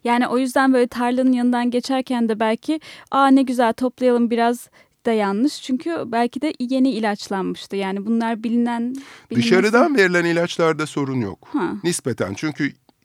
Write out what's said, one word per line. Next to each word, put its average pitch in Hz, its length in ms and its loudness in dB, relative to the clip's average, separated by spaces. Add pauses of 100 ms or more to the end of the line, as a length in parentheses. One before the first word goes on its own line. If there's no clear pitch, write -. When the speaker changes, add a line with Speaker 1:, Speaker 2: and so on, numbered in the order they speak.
Speaker 1:
Yani 240 240 2
o 240 100 0
yüzden 269 340 2
böyle 247 140 4
tarlanın 247 460 0
yanından 240 380 0
geçerken 247 580 -2
de 220 120 -2
belki, 233 400 -2 (300)
"Aa, 269 180 4
ne 269 140 6
güzel, 240 300 0
toplayalım 247 580 0
biraz." 233 380 0 (380)
da 233 60 2
yanlış. 214 500 0
Çünkü 269 340 -4 (100)
belki 233 360 -2
de 302 180 -2
yeni 262 300 0
ilaçlanmıştı. 202 840 -6
Yani 196 300 -4
bunlar 226 360 -2
bilinen... 233 400 -2 (480)
Bilinmesi 233 200 0
Speaker 2:
Dışarıdan 233 460 4
verilen 180 280 4
ilaçlarda 165 600 0
sorun 135 340 -4
yok. 98 320 -6
Speaker 1:
Ha. - 200 -2 (120)
Speaker 2:
Nispeten. 120 500 -2
Çünkü 151 380 -4 (320)